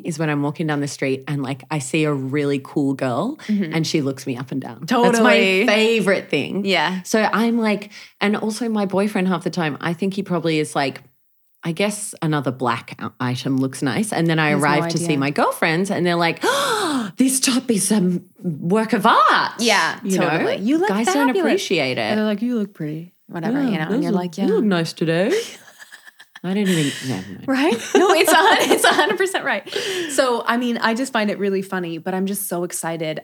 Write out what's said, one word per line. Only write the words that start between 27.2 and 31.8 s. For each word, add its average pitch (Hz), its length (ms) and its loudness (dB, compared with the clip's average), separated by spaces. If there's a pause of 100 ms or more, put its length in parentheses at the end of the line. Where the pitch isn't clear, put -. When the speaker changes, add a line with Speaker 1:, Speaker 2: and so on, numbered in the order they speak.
Speaker 1:
mind. - 140 -12
Speaker 2:
Right? 269 260 2 (220)
No, 370 180 6
it's 330 180 4
a 311 40 8
hun-, 330 220 6
Speaker 1:
<laughs> - 140 0
Speaker 2:
it's - 140 4
a 349 80 6
hundred 359 240 2
percent 370 260 -2
right. 226 260 -4 (420)
So, 254 360 0
I 233 80 0
mean, 240 220 -2
I 226 160 0
just 262 180 -4
find 214 180 0
it 190 80 -4
really 196 240 -2
funny, 180 360 -6